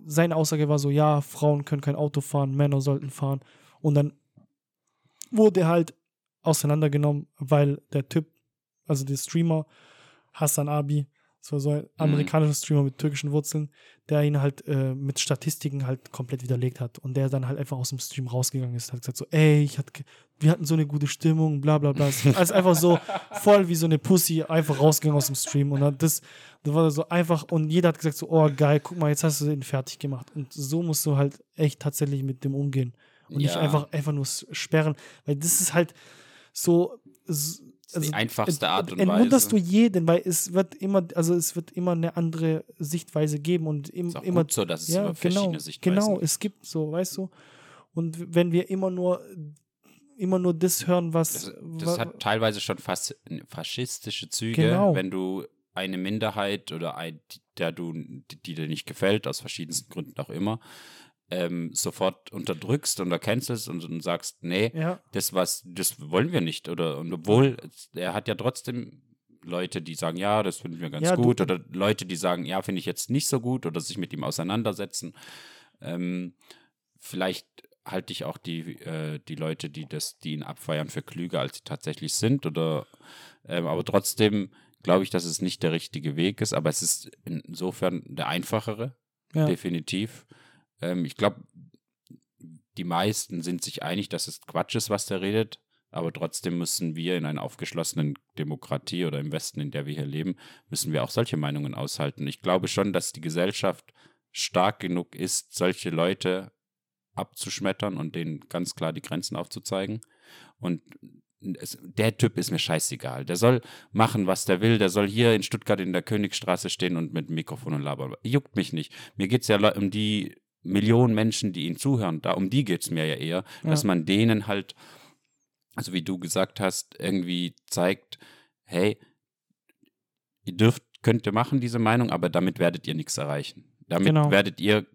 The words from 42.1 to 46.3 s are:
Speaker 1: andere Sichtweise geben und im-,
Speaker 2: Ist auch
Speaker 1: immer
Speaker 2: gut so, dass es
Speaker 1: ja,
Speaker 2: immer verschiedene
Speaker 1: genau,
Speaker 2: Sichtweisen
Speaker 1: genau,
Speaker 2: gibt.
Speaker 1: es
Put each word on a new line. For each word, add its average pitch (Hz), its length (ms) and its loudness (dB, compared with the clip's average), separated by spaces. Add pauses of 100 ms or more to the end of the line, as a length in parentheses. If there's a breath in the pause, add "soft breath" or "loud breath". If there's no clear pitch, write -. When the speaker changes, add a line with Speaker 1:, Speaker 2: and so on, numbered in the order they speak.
Speaker 1:
andere 160 480 0 (140)
Sichtweise 151 600 -2
geben 160 280 0
und 147 240 -4
im-, 175 180 -4
Speaker 2:
Ist 170 80 -6
auch - 60 -10
Speaker 1:
immer 175 200 2
Speaker 2:
gut 151 100 -6
so, 104 120 2
dass 80 180 -4
es 80 60 -6
Speaker 1:
ja, 180 140 2
Speaker 2:
immer 196 120 -2
verschiedene 180 440 0
Speaker 1:
genau, - 20 -12
Speaker 2:
Sichtweisen 156 340 0
Speaker 1:
genau, 208 200 4
Speaker 2:
gibt. 170 100 -2
Speaker 1:
es - 140 0